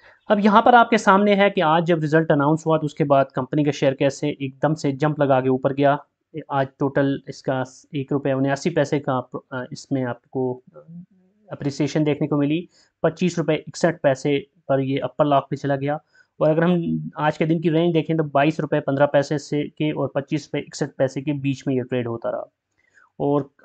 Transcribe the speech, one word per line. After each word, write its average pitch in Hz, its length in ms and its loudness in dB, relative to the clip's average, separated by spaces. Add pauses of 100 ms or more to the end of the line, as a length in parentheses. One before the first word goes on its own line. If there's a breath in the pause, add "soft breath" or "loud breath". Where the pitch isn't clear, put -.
(300 soft breath)
अब 208 100 4
यहाँ 208 220 6
पर 240 140 8
आपके 233 220 6
सामने 202 380 4
है 196 140 4
कि 190 120 -2
आज 160 220 2
जब 165 160 2
रिजल्ट 160 320 2
अनाउंस 151 340 2
हुआ 160 120 2
तो 156 80 -4
उसके 151 180 -4
बाद 139 280 4
कंपनी 139 320 -2
का 143 80 2
शेयर 139 220 0
कैसे 139 480 -2
एकदम 143 320 -2
से 151 180 -2
जंप 147 300 -2
लगा 135 200 4
के 131 80 0
ऊपर 131 240 0
गया। 143 320 2 (460)
आज 139 160 -2 (120)
टोटल 139 500 -2
इसका 131 340 -6 (320)
एक 139 160 -6
रुपये 139 220 -2
उन्यासी 135 360 -2
पैसे 147 300 0
का, 127 300 -4 (240)
अ, 123 180 -8
इसमें 135 320 -6
आपको, 127 600 -6 (120)
अ, 76 40 -20 (720)
अप्रिसिएशन 143 520 -2
देखने 147 240 0
को 147 100 -2
मिली। 151 320 -2 (340 soft breath)
पच्चीस 165 340 -2
रुपये 156 300 -2
इकसठ 165 340 -2
पैसे 139 460 0 (220)
पर 139 100 2
ये 135 200 -2
अपर 131 260 -2
लॉक 143 240 0
पे 139 60 -6
चला 143 200 -4
गया। 143 280 -6 (380 soft breath)
और 156 80 4
अगर 160 140 2
हम 165 540 0
आज 151 200 -2
के 170 80 0
दिन 165 140 0
की 170 100 -2
रेंज 170 240 2
देखें 160 240 0
तो 160 60 0
बाईस 147 360 0
रुपये 151 200 -2
पन्द्रह 143 260 0
पैसे 143 320 0
से 147 260 -4
के 151 280 -4
और 143 240 -4
पच्चीस 151 300 -4
रुपये 147 160 -6
इकसठ - 360 -8
पैसे 135 240 -2
के 147 120 -4
बीच 139 340 -4
में 135 80 0
ये 123 60 0
ट्रेड 127 260 -4
होता 117 220 -6
रहा। 113 220 -8 (680 soft breath)
और 143 320 -2 (140)